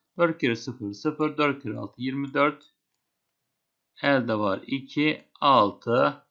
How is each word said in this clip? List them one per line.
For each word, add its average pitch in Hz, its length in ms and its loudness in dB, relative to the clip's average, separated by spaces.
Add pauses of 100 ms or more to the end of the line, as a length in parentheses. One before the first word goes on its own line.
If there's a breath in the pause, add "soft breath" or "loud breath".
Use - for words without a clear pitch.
(180)
Dört 165 200 2
kere 117 180 2
sıfır, 110 360 -8
sıfır, 151 440 -2
dört 143 260 0
kere 113 140 -8
altı, 113 260 -10
yirmi 139 320 -4
dört. 143 380 0 (1300)
Elde 127 320 2
var 104 320 0
iki, 147 580 -4 (160)
altı. 131 920 2